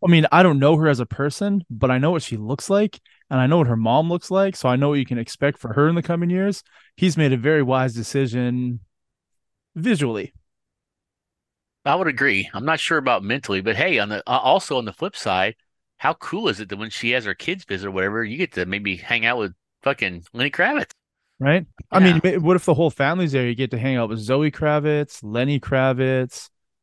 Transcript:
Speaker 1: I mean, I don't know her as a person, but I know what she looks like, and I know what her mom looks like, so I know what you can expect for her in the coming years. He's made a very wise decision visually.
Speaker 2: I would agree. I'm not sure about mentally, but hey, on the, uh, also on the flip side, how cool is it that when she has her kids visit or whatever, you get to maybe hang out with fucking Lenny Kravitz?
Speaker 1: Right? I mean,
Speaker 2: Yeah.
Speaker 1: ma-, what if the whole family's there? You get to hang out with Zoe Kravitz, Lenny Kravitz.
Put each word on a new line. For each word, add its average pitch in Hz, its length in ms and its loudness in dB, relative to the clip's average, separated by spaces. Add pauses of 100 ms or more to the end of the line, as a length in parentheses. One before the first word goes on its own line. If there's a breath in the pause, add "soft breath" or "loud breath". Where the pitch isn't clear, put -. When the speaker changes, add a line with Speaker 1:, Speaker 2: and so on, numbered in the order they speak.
Speaker 1:
I - 20 2
mean, 165 240 4
I 170 120 8
don't 156 160 4
know 151 180 4
her 156 100 2
as 139 120 2
a 120 80 -4
person, 196 640 -4
but 123 180 0
I 127 80 2
know 147 140 2
what 165 100 -2
she - 160 -8
looks 110 320 -6
like, 202 320 0 (300 soft breath)
and 131 80 2
I 127 80 4
know 160 100 4
what 160 80 4
her 120 100 2
mom 120 320 2
looks 170 220 -4
like, 190 260 0
so - 140 -2
I 123 60 2
know 139 140 2
what 143 100 0
you 131 80 -2
can 123 100 -4
expect 139 400 -2
for 113 160 -10
her 147 160 4
in 170 60 2
the 165 80 -2
coming 175 260 -2
years. 190 320 -2 (340 soft breath)
He's 175 220 2
made 143 160 4
a 127 40 2
very 147 260 2
wise 127 320 0
decision 123 840 -2 (960)
visually. 147 560 -2 (1500)
Speaker 2:
I 143 100 2
would 180 120 0
agree. 123 460 0
I'm 98 100 -6
not 156 160 0
sure - 180 0
about 123 260 2
mentally, 104 360 -2
but 101 160 -2
hey, 147 240 0
on 104 80 0
the, 107 120 -6
uh, 123 180 -2
also 139 400 2
on 117 80 -2
the 101 80 -8
flip - 240 -8
side, 98 380 -2 (420)
how 156 160 0
cool 196 340 -6
is 104 140 -2
it 101 80 -14
that 98 100 -10
when 110 100 -10
she 117 220 -4
has 120 140 0
her 98 80 -4
kids 180 320 -8
visit 98 220 -6
or 98 40 -6
whatever, 101 320 -2
you 113 140 -8
get 170 160 -6
to 90 120 -4
maybe 98 300 -4
hang 113 300 -2
out 123 120 0
with 101 160 -4 (280)
fucking 92 500 -4
Lenny 127 180 -4
Kravitz? 220 420 -2 (500)
Speaker 1:
Right? 156 240 2 (260)
I 180 80 4
mean, 175 240 6
Speaker 2:
Yeah. 180 140 2
Speaker 1:
ma-, 175 40 0
what 175 140 4
if 180 80 -2
the 170 100 2
whole 160 160 2
family's 156 440 0
there? 127 120 0
You 120 80 0
get 120 180 -4
to 123 60 -4
hang 127 200 0
out 117 100 0
with 113 120 -6
Zoe 131 300 0
Kravitz, 147 760 0
Lenny 123 360 0
Kravitz. 131 880 0 (340)